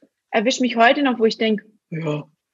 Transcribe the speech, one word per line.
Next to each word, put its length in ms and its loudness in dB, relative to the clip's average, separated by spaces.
erwisch 300 0
mich 160 -2
heute 260 4
noch, 160 0
wo 80 0
ich 120 -2
denk, 240 0
„Ja, 340 -6